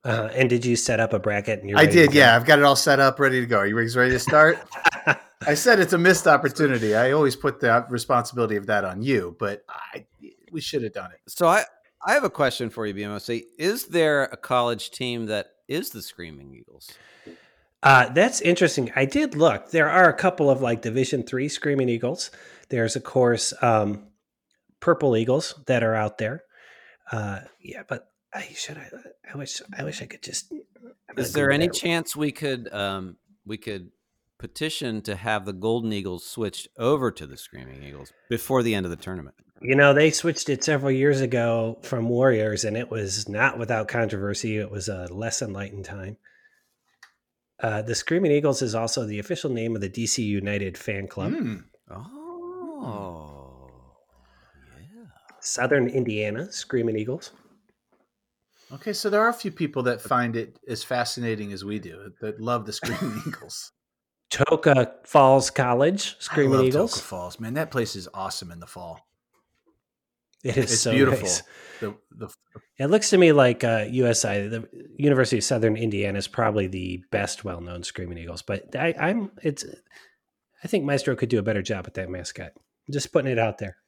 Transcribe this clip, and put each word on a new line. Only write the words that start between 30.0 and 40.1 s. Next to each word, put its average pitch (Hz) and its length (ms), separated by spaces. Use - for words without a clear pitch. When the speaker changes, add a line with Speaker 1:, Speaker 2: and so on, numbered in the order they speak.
Speaker 1:
I 123 40
could - 160
just. - 300
I'm - 640
Speaker 3:
Is 123 120
Speaker 1:
gonna - 60
Speaker 3:
there 143 140
Speaker 1:
do 139 60
Speaker 3:
any 165 140
Speaker 1:
that. 170 60
Speaker 3:
chance 170 400
we 147 160
could, 131 420
um, 98 440
we 107 100
could 98 340
petition 120 640
to 104 140
have 104 280
the 101 80
Golden 110 400
Eagles 92 340
switched - 400
over 127 340
to 76 140
the 65 100
Screaming 67 460
Eagles 69 300
before 123 320
the 113 120
end 95 120
of 85 40
the 82 60
tournament? 85 400
Speaker 1:
You 127 160
know, 143 160
they 151 180